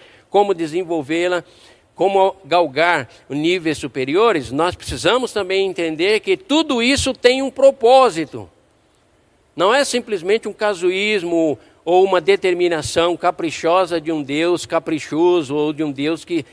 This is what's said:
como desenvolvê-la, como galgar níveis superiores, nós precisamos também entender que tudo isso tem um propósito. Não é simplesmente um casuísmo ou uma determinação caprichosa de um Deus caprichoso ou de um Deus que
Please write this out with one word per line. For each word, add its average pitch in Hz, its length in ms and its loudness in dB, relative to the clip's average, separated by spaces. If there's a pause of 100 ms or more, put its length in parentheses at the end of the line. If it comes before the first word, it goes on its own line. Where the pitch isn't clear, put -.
(300)
como 202 240 2
desenvolvê-la, 165 880 -2 (520)
como 190 480 2
galgar 156 640 0 (220)
níveis 160 480 -2
superiores, 143 720 -2
nós 165 240 0
precisamos 190 560 -2
também 196 340 -2
entender 175 540 -2
que 190 160 -2
tudo 277 480 0
isso 262 300 0
tem 254 280 2
um 269 80 -2
propósito. 226 1000 2 (1080)
Não 185 180 2
é 277 120 2
simplesmente 214 600 -2
um 214 80 -6
casuísmo 180 1040 0 (280)
ou 185 180 4
uma 185 160 2
determinação 175 960 0
caprichosa 170 840 -2
de 156 100 -6
um 156 100 -4
Deus 156 440 -2
caprichoso 160 920 -2
ou 151 160 -2
de 151 120 -6
um 151 80 -4
Deus 147 340 -6
que 165 280 -6